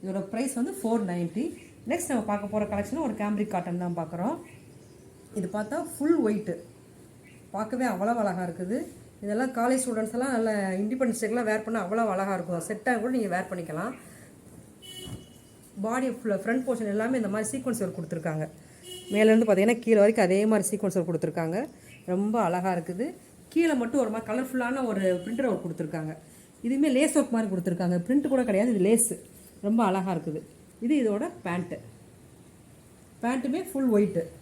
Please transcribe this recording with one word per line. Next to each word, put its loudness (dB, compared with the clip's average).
இதோட -4
ப்ரைஸ் -2
வந்து -2
ஃபோர் 2
நைன்ட்டி. -2
நெக்ஸ்ட் -2
நம்ம 0
பார்க்க -2
போற -2
கலெக்ஷன் -4
ஒரு -2
கேம்பிரிக் -2
காட்டன் -2
தான் -4
பார்க்குறோம். -4
இது -4
பார்த்தா -4
ஃபுல் 4
ஒயிட்டு. 0
பார்க்கவே -4
அவ்வளவு 0
அழகா 0
இருக்குது. -4
இதெல்லாம் -2
காலேஜ் 2
ஸ்டூடெண்ட்ஸ் -2
எல்லாம் -2
நல்ல 0
இண்டிபெண்டன்ஸ் 0
டேக்கெல்லாம் 0
வேர் 0
பண்ணா -2
அவ்வளவு 0
அழகா 0
இருக்கும். -4
செட்டாக -2
கூட -2
நீங்க 0
வேர் -2
பண்ணிக்கலாம். -6
பாடி 0
ஃபுல்லா -2
ஃப்ரண்ட் 0
போர்ஷன் -2
எல்லாமே 0
இந்த -2
மாதிரி -2
சீக்வன்ஸ் -2
ஒர்க் -4
கொடுத்துருக்காங்க. -4
மேலேருந்து 8
பார்த்தீங்கன்னா 6
கீழே 6
வரைக்கும் 8
அதே 4
மாதிரி 4
சீக்வன்ஸ் 0
ஒர்க் 0
கொடுத்துருக்காங்க. -2
ரொம்ப 2
அழகா 2
இருக்குது. -4
கீழே 2
மட்டும் 0
ஒரு 2
மாதிரி -6
கலர்ஃபுல்லான -2
ஒரு 2
பிரிண்டர் -2
ஒர்க் -2
கொடுத்துருக்காங்க. -6
இதுவுமே 2
லேஸ் 4
ஒர்க் 0
மாதிரி 0
கொடுத்துருக்காங்க. 0
பிரிண்ட் 2
கூட 2
கிடையாது, 2
இது 2
லேஸ். 4
ரொம்ப 2
அழகா 2
இருக்குது. -4
இது 2
இதோட 0
பேண்ட்டு. -4
பேண்ட்டுமே -2
ஃபுல் 2
ஒயிட்டு. 4